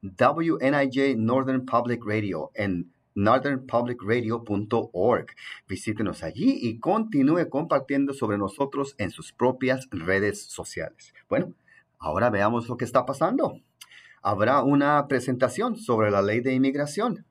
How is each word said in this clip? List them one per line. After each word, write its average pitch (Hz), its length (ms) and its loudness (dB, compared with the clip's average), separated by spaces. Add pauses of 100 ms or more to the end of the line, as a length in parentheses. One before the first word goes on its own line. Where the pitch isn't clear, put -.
W 143 600 2
N 139 200 2
I 139 40 2
J 131 360 0
Northern 127 440 0
Public 120 400 0
Radio, 101 480 -4
en 92 400 -4 (260)
northern 131 460 2
public 120 380 -2
radio 113 400 -2
punto 104 500 -2
org. 92 320 2 (420)
Visítenos 104 540 -6
allí 165 400 0
y 117 160 -4
continúe 170 720 2
compartiendo 139 640 0
sobre 107 240 -2
nosotros 135 640 -4
en 95 100 -2
sus - 240 -16
propias 127 560 0
redes 95 540 0
sociales. - 720 -12 (120)
Bueno, 165 280 -2 (420)
ahora 90 320 0
veamos 113 400 0
lo 123 80 -8
que 123 80 -4
está 123 220 0
pasando. 190 520 -2 (600)
Habrá 107 400 2
una 143 460 4
presentación 131 680 0
sobre 110 340 2
la 101 100 4
ley 104 200 2
de 131 120 0
inmigración. 143 760 0